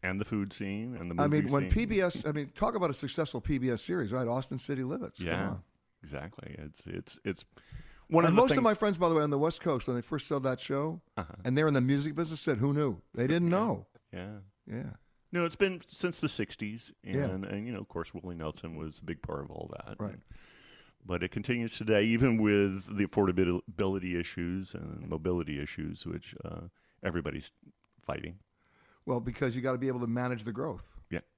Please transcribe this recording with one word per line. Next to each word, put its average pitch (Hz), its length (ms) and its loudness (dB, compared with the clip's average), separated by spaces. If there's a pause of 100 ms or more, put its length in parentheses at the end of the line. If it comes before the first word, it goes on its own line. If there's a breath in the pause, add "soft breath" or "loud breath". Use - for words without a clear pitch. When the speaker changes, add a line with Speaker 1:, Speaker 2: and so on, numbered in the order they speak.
Speaker 1:
And 92 180 -2
the 107 40 -2
food 101 280 -2
scene 107 460 -6
and 87 120 -6
the 87 120 0
Speaker 2:
I 147 40 4
Speaker 1:
movie 151 180 4
Speaker 2:
mean, 131 80 0
when 139 120 4
Speaker 1:
scene. - 80 -2
Speaker 2:
P 226 120 2
B 208 160 2
S, 180 240 0
I 151 80 0
mean, 147 220 -4
talk 220 200 0
about 180 160 2
a 135 40 -2
successful 139 460 -4
P 139 180 0
B 127 120 2
S 113 120 -2
series, 147 300 -2
right? 127 160 0
Austin 131 300 -2
City 131 260 -4
Limits. 170 340 -6
Come 90 100 -4
Speaker 1:
Yeah, 92 200 0
Speaker 2:
on. - 140 -6 (400)
Speaker 1:
exactly. 76 560 -12
It's, 78 280 -14
it's, - 380 -10
it's 95 200 -6 (640 loud breath)
one 165 160 6
Speaker 2:
And 165 80 6
Speaker 1:
of 180 40 8
the 220 60 10
Speaker 2:
most 262 100 6
of - 40 6
Speaker 1:
things 254 80 4
Speaker 2:
my 220 100 8
friends, 202 240 2
by 175 100 6
the 165 80 4
way, 151 60 6
on 147 80 2
the 143 80 2
West 160 220 2
Coast, 139 280 0
when 123 80 0
they 120 60 -2
first - 260 -6
saw 143 120 0
that 131 200 0
show, 156 400 -2 (160)
Speaker 1:
Uh-huh. - 180 -6 (100)
Speaker 2:
and 131 140 4
they're 156 80 6
in 147 80 6
the 135 60 6
music 143 340 2
business, 160 260 -2
said, 135 180 2
"Who 139 140 4
knew?" 139 300 0 (120)
They 120 120 2
didn't 170 240 4
Speaker 1:
Yeah. 180 80 4
Speaker 2:
know. 151 280 0 (260)
Speaker 1:
Yeah. 92 200 -8 (380)
Speaker 2:
Yeah. 117 200 -8 (420)
Speaker 1:
No, 175 120 2
it's 165 120 -2
been 185 300 4
since - 340 -4
the 151 80 0
sixties, 107 640 -6 (100)
Speaker 2:
Yeah. 135 220 -2
Speaker 1:
and, 95 200 -2
and, 101 220 -6
you 123 60 -6
know, 101 80 -6
of 104 80 -12
course, - 260 -6
Willie 87 220 -8
Nelson 80 400 -6
was 80 240 -8
a - 40 -16
big - 180 -8
part 73 180 -6
of - 100 -10
all - 260 -10
that. - 220 -12
Speaker 2:
Right. 104 140 -6
Speaker 1:
And, - 100 -16 (840 loud breath)
but 90 200 0
it 92 80 -2
continues 117 440 -2
today, 107 280 6
even 113 360 6
with 101 560 4
the 98 100 4
affordability 92 1120 2
issues 87 560 -4
and 76 340 -8
mobility 80 520 0
issues, 80 460 -8
which, 82 280 -8 (100)
uh, 82 180 -8 (400)
everybody's 76 480 -4 (540)
fighting. 85 340 -6 (680 soft breath)
Speaker 2:
Well, 123 160 0
because 120 340 -2
you 123 80 -4
gotta 127 160 0
be 131 80 -2
able 127 140 0
to 120 80 -2
manage 123 340 -2
the 113 100 -6
growth. 123 440 -6 (140)
Speaker 1:
Yeah. 85 100 -2 (180)